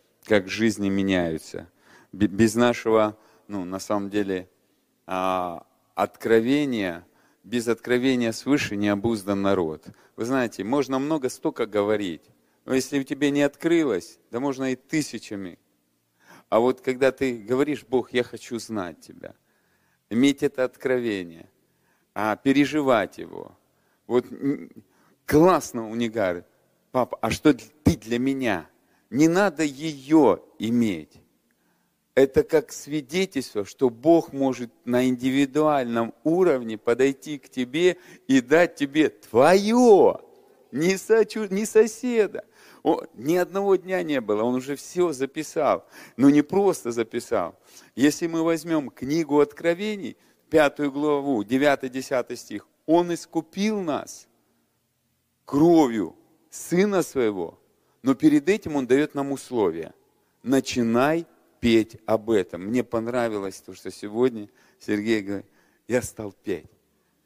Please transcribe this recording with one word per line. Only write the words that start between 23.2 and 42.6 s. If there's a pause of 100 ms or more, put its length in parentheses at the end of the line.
Вот,
м, (560)
классно
у
них
говорят: (440)
«Папа,
а
что
дл-, (100)
ты
для
меня?» (420)
Не
надо
её (140)
иметь. (920)
Это
как
свидетельство,
что
Бог
может (140)
на
индивидуальном (100)
уровне
подойти
к
тебе (280)
и
дать
тебе
твоё, (520)
не
сочу-,
не
соседа. (380)